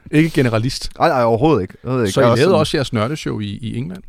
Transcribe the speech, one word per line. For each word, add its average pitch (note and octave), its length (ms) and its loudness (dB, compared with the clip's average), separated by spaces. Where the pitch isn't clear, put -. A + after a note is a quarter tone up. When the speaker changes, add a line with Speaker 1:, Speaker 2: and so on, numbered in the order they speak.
Speaker 1:
Ikke D#3+ 200 2
generalist. A#2+ 680 -2
Speaker 2:
Nej, - 100 2
nej, C3 140 2
overhovedet A#2 400 2
ikke. F#2+ 120 -8
Overhovedet B2 220 -2
ikke. F#2+ 80 -2
Speaker 1:
Så - 60 2
Speaker 2:
Jeg - 60 6
Speaker 1:
I - 20 6
Speaker 2:
er - 20 4
også A2+ 100 2
Speaker 1:
lavede E3 100 4
Speaker 2:
sådan E3 100 4
Speaker 1:
også D#3 160 -2
jeres C#3 160 -2
nørdeshow C3 480 -4
i, G#2 60 -6
i G#2+ 320 -8
England? C#3 300 -10